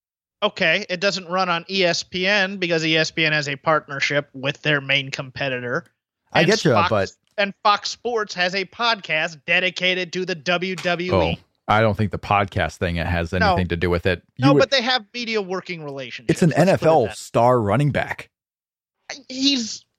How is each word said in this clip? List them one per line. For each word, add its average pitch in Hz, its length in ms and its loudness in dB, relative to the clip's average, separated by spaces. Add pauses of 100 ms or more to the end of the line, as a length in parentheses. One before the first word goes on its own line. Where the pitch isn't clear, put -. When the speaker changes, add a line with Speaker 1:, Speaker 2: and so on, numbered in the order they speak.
(440)
Speaker 1:
Okay, 175 460 0
it 180 100 -4
doesn't 190 300 -2
run 185 200 0
on 170 200 -2
E 190 160 2
S 170 180 0
P 180 240 -6
N 202 300 0
because 170 280 -2
E 160 120 2
S 160 140 0
P 160 140 0
N 151 80 2
has 147 140 -2
a 143 80 -6
partnership 143 800 -2
with 135 300 -6
their 147 180 0
main 135 300 -2
competitor. 131 760 -6 (480)
Speaker 2:
I 143 80 4
Speaker 1:
And 165 80 4
Speaker 2:
get 220 160 0
ya, 143 80 6 (140)
Speaker 1:
Fox, - 20 -2
Speaker 2:
but 98 220 0 (300)
Speaker 1:
and 202 120 -2 (100)
Fox 208 280 2
Sports 226 420 -4
has 180 220 -2
a 190 100 -2
podcast 170 800 -4
dedicated 180 680 0
to 185 120 -4
the 180 100 -4
W 180 400 -2
W 175 380 -2
E. 85 260 2
Speaker 2:
Oh, - 40 -20 (240)
I 107 140 4
don't 107 140 2
think 104 160 -2
the 92 60 -6
podcast 98 600 0
thing 87 180 -2
has 85 360 -2
Speaker 1:
No. 92 60 -2 (120)
Speaker 2:
anything 90 180 0
to 87 100 -2
do 87 140 0
with 87 160 0
it. 90 160 -2 (140)
You 127 100 0
Speaker 1:
No, 285 60 6
Speaker 2:
would - 60 6
Speaker 1:
but 269 120 2
they 269 100 2
have 240 320 -2
media 226 260 -4
working 180 440 -8
relationships. 135 480 -6
Speaker 2:
It's - 100 0
an 175 80 6
Speaker 1:
Let's - 80 0
put 156 60 4
it 185 60 6
Speaker 2:
N 180 40 6
F - 100 0
L 160 200 6
Speaker 1:
that 104 60 2
way. - 60 -10
Speaker 2:
star 123 460 2
running 117 300 2
back. - 380 -4 (1000)
Speaker 1:
He's, 262 580 -2 (140)